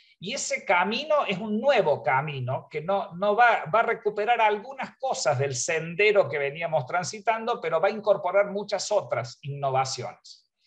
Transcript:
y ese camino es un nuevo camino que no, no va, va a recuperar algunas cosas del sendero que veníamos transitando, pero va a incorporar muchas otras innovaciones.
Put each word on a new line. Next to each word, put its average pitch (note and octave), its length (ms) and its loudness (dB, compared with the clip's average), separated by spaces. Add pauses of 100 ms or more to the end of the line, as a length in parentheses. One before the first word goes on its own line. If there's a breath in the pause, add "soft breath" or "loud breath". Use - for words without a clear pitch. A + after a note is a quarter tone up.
(200 soft breath)
y G3 140 -8
ese C4+ 320 -6
camino A#3+ 640 2
es F#3+ 100 -2
un G#3+ 240 -4
nuevo F#3+ 400 4
camino C#3 720 -2
que D3+ 100 -6
no, F3+ 340 -2
no G3+ 200 0
va, A3+ 300 4
va G3+ 160 2
a - 20 0
recuperar A3 580 0
algunas G#3+ 560 -2
cosas E3 400 0
del C#3 160 -2
sendero E3+ 760 2
que D3 120 -4
veníamos D#3 480 -2
transitando, A3 720 -2
pero E3 180 0
va G3 100 4
a - 20 4
incorporar G3+ 580 2
muchas G3+ 420 -6
otras C3+ 520 -2
innovaciones. C3+ 1080 -6 (160 loud breath)